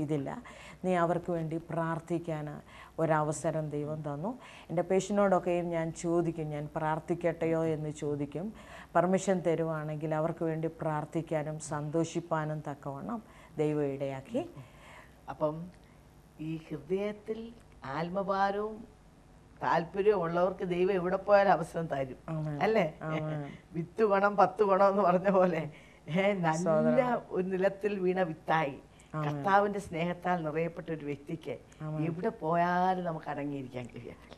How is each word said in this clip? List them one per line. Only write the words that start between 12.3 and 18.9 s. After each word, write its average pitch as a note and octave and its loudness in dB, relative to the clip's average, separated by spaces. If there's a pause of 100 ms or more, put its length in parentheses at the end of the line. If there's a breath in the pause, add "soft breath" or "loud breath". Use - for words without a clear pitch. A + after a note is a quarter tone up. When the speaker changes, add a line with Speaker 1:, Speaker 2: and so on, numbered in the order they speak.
Speaker 1:
തക്കവണ്ണം D3+ -8 (360 loud breath)
ദൈവം D3+ 2
ഇടയാക്കി. C#3 -4 (880 loud breath)
Speaker 2:
അപ്പം D3+ -2 (880 soft breath)
ഈ D#3+ -6 (120)
ഹൃദയത്തിൽ G3 -6 (460)
ആത്മഭാരവും G3 -2 (680)